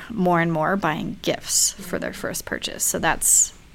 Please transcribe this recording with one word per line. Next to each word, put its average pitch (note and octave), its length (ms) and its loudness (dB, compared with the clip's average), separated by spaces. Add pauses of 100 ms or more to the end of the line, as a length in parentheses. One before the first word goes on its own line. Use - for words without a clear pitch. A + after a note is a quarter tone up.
more F3+ 320 4
and E3+ 100 2
more D#3+ 240 0
buying E3+ 460 -2
gifts - 520 0
for - 240 -6
their - 160 -4
first - 320 -6
purchase. - 380 -6
So - 160 0
that's - 540 4 (220)